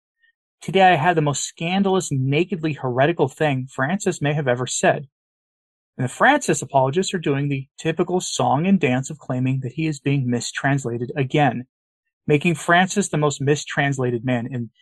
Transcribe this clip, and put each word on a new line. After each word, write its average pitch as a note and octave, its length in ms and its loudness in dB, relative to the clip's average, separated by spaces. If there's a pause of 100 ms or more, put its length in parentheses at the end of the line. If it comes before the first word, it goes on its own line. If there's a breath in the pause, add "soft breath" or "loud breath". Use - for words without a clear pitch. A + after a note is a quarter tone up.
(600)
Today F#3 320 4
I F3 40 6
have E3+ 200 2
the D#3+ 60 2
most C#3+ 220 0
scandalous, F#3+ 680 -2
nakedly D3+ 640 0
heretical C3+ 560 0
thing C3 420 -2
Francis E3 480 -2
may D3 140 0
have D3+ 140 -2
ever B2 200 0
said. D3 400 0 (880)
And C3 60 -2
the B2 60 -2
Francis A3+ 540 2
apologists C#3 500 0
are F#3+ 60 -2
doing C#3+ 280 -2
the C3+ 300 -6
typical E3+ 420 -2
song C3+ 460 0
and G3 140 4
dance C3+ 300 0
of D#3 100 -14
claiming C3 420 -2
that B2 120 -8
he D#3+ 120 -4
is D3+ 140 -4
being C#3 300 0
mistranslated A#2+ 840 -2
again, C3 520 0 (600)
making D3+ 280 2
Francis F#3 520 2
the D#3 100 -2
most D3 220 0
mistranslated C3 840 -2
man B2 260 -2
in A#2+ 200 -8 (100)